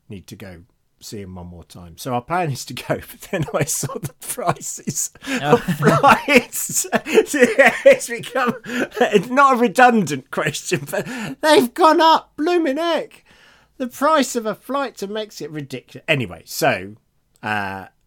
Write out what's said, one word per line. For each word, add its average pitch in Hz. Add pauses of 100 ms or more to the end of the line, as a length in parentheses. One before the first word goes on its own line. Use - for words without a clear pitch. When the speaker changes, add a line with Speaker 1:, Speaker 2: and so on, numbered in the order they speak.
Speaker 1:
need 98
to 104
go 92 (380)
see 107
him 92
one 87
more 87
time." 87
So 127
our 120
plan 170
is 120
to 127
go, - (220)
<laughs> -
but -
then 170
I 151
saw -
the -
prices - (160)
Speaker 2:
Oh. 254
Speaker 1:
of -
flights. -
<laughs> -
It's 277
become, 233 (120)
it's 233
not 269
a 233
redundant 220
question, 151
but 190 (340)
they've 302
gone 320
up, 320
blooming 320
heck. 320 (540)
The 254
price 285
of 220
a 208
flight 269
to 196
Mexico, 208
ridiculous. 139
Anyway, 107
so, 104 (480)
uh, 101 (200)